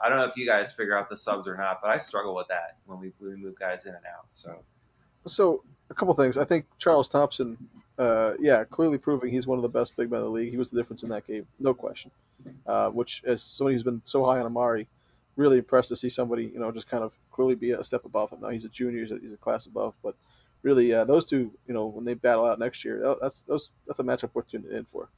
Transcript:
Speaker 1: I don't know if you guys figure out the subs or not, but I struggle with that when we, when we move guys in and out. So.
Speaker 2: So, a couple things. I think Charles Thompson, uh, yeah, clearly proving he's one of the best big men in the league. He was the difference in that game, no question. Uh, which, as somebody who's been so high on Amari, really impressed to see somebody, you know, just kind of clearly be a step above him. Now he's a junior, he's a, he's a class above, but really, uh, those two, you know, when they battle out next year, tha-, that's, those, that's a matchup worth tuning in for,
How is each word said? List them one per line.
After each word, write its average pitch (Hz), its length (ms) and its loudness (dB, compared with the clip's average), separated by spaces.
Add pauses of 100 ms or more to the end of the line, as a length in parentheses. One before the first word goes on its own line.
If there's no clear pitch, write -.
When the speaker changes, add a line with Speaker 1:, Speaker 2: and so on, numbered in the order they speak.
Speaker 1:
I 117 60 4
don't 135 100 4
know 127 60 2
if 120 120 -4
you 123 80 -6
guys 104 260 2
figure 104 240 -2
out 101 140 -2
the 104 80 -12
subs 98 300 -4
or 92 100 -6
not, 95 240 -4
but 104 80 0
I 123 80 2
struggle 101 380 -6
with 90 140 -6
that 85 260 -6 (100)
when 95 140 -16
we, 95 180 -14
when 98 140 -12
we 98 60 -14
move 95 200 -14
guys 92 280 -6
in 92 100 -14
and 85 100 -20
out. 85 260 -16
So. 85 280 -18 (640)
Speaker 2:
So, 175 380 2 (260)
a - 40 -18
couple 180 200 2
things. 131 240 2
I 147 80 2
think 160 200 2 (120)
Charles 151 320 4
Thompson, 135 480 0 (400)
uh, 113 420 4
yeah, 127 260 6
clearly 160 320 2
proving 127 340 0
he's 127 160 -2
one 131 100 2
of 123 60 -2
the 120 60 0 (100)
best 120 160 -2
big 120 160 -2
men 117 80 -2
in 110 60 -2
the 113 60 -4
league. 117 200 -4
He 123 60 -6
was 123 120 -2
the 120 80 -6
difference 117 240 -4
in - 80 -10
that 107 160 -8
game, 107 220 -8 (120)
no 135 140 2
question. - 380 -10 (560)
Uh, 107 220 2
which, 117 360 -4
as 120 160 0
somebody 135 340 0
who's 117 80 -2
been 120 200 -2
so 135 220 2
high 127 140 4
on 120 60 -2
Amari, 117 420 0 (500)
really 139 220 6
impressed 123 300 4
to 120 60 -4
see 123 140 -4
somebody, 120 360 -2
you 113 140 -10
know, 113 120 -2
just 113 180 -10
kind 120 140 -2
of 110 100 -6 (180)
clearly 127 240 2
be 117 160 0
a 113 120 -2
step - 220 -4
above 107 260 -2
him. 87 100 -16
Now 107 80 -8
he's 113 160 -6
a 110 40 -14
junior, 120 320 -4
he's 110 100 -6
a, 110 100 -8
he's 110 120 -16
a 104 40 -16
class 113 300 -4
above, 107 360 -4
but 104 120 -6 (480)
really, 127 300 6
uh, 113 120 4
those 151 220 4
two, 127 240 0 (160)
you 123 80 -6
know, 110 100 -2
when 110 200 -8
they 120 100 -2
battle 117 280 4
out 113 140 2
next 117 260 -6
year, 110 160 -4
tha-, 127 220 2
that's, - 220 -6
those, 147 260 -4 (160)
that's - 140 -6
a 135 40 -2
matchup 123 300 -2
worth - 160 -4
tuning - 220 -10
in 113 140 -8
for, - 320 -12